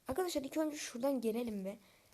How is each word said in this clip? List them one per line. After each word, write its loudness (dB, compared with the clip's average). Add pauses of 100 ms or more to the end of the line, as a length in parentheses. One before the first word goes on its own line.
Arkadaşlar 2
ilk -6
önce 2
şuradan 0
gelelim 0
ve -6 (360)